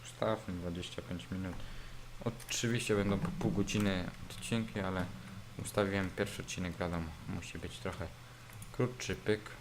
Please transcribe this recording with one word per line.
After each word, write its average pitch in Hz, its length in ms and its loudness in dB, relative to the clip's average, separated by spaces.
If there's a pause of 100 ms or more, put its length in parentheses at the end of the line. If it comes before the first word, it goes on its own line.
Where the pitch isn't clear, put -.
Ustawmy 110 500 0
dwadzieścia 87 480 -4
pięć - 280 -6
minut. 92 260 -2 (680)
Oczywiście 117 720 2
będą 101 220 6
po 92 100 2
pół - 220 2
godziny 98 600 4 (200)
odcinki, 110 500 0
ale 92 260 2 (560)
ustawiłem 98 480 4
pierwszy - 320 0
odcinek, 90 340 -2
wiadomo, 85 300 0 (220)
musi 87 300 -4
być - 200 -6
trochę 87 280 -4 (680)
krótszy, 123 440 0
pyk. 107 240 4 (200)